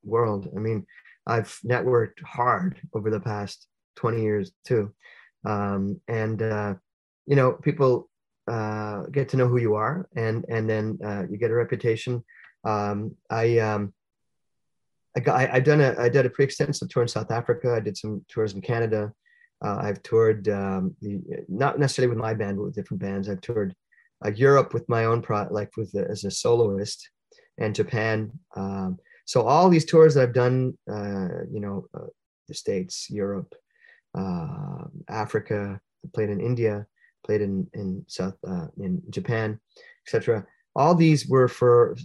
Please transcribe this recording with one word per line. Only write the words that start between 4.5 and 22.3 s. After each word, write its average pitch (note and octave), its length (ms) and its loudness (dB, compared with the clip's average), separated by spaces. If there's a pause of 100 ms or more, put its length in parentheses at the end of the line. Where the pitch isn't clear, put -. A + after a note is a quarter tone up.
too. A2 300 -2 (520)
Um, G2+ 640 -2
and, A2 340 -4
uh, G#2 340 -2 (500)
you C#3+ 100 0
know, B2+ 180 4
people, C3+ 560 0 (380)
uh, G#2+ 640 -4
get C3+ 180 -2
to C3+ 80 0
know B2+ 100 4
who B2 100 2
you A#2 180 2
are, C3 400 -2
and, A2+ 340 -2
and A2 200 -2
then, A2 340 -2
uh, G2+ 260 -4
you G2+ 80 -8
get A2 140 0
a A2+ 40 0
reputation. A#2+ 680 -2 (400)
Um, G#2 520 -2 (140)
I, A2+ 300 2
um, G#2 340 -2 (1200)
I C3 40 0
got, B2+ 200 2
I, C3 140 2
I've C3 100 4
done D3 160 6
a, C3 180 4
I A#2+ 120 2
did C3+ 160 4
a B2+ 40 0
pretty C#3 180 2
extensive - 420 -4
tour B2 140 0
in A#2+ 40 0
South - 240 -4
Africa. A#2+ 420 0
I A2+ 60 2
did G2+ 160 -4
some G#2+ 320 -8
tours G#2+ 260 -2
in G2 80 -10
Canada. A2 520 -2 (500)
Uh, G2+ 160 -4
I've G2+ 240 -4
toured, A2 460 2
um, G2 520 -2
the, G2+ 200 -8 (260)
not C3+ 320 -2
necessarily C3 300 2
with A#2 80 -2
my A2+ 160 -4